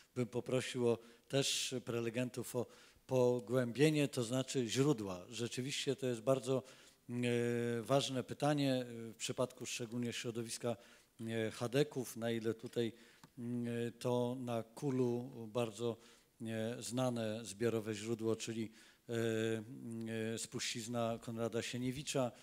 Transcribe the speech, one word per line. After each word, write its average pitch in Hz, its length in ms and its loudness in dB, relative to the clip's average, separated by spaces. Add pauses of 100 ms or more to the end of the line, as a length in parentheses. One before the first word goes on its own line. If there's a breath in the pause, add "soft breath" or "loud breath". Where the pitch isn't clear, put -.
(160 loud breath)
bym 123 120 0
poprosił 123 640 0
o 113 80 4 (300 loud breath)
też - 480 2 (100)
prelegentów 117 720 -2
o 120 100 0 (420 loud breath)
pogłębienie, 123 1000 4
to 127 160 0
znaczy 127 460 0
źródła. 104 600 2
Rzeczywiście 123 640 -2
to 131 120 -4
jest 120 140 -2
bardzo, 131 420 2 (460 loud breath)
e, 120 40 -6 (680)
ważne 131 420 2
pytanie, 143 500 2
e, 127 120 0 (260)
w 104 40 -16
przypadku - 500 -2
szczególnie 120 480 -4
środowiska, 117 640 -4 (440 loud breath)
e, 113 300 0
chadeków, 120 640 0
na 117 140 0
ile 113 220 0
tutaj, 117 400 -2 (440 loud breath)
mm, 120 500 -2
e, 113 40 -4
to 123 480 0
na 120 240 -2
Kulu 127 680 0 (160)
bardzo, 113 500 -2 (440 loud breath)
e, 113 420 -2
znane 113 600 0
zbiorowe 107 480 0
źródło, 110 420 0
czyli, 110 360 -4 (380 loud breath)
e, 120 40 -2 (1200)
e, 113 40 -4
spuścizna 117 840 -2
Konrada 113 400 -2
Sieniewicza 127 680 -2 (120 loud breath)